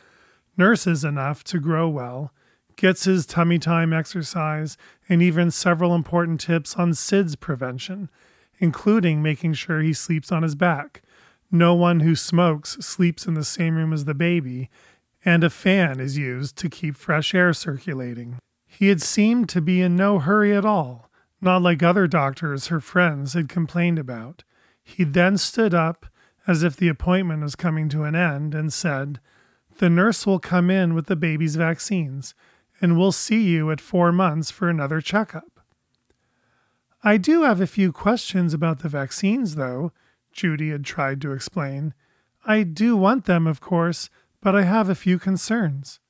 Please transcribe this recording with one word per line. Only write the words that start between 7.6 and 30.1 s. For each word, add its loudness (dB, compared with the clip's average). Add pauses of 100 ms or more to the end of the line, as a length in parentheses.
including 2
making -2
sure -4
he 0
sleeps -4
on 0
his -2
back. -2 (500)
No 6
one 4
who 4
smokes 0
sleeps -2
in -2
the -4
same -2
room 0
as -4
the -4
baby, -2 (560)
and 4
a 4
fan 0
is -4
used -6
to -4
keep -8
fresh -2
air 6
circulating. -6 (260)
He 0
had 4
seemed 2
to -2
be 2
in 2
no 2
hurry 2
at 2
all, -2 (320)
not 2
like 2
other 4
doctors -2
her -2
friends 0
had -2
complained -2
about. -12 (360)
He -4
then 4
stood -2
up, 0 (420)
as 2
if 0
the 2
appointment 0
was -6
coming -2
to -2
an -2
end, -2
and -4
said, -4 (600)
"The 4
nurse 2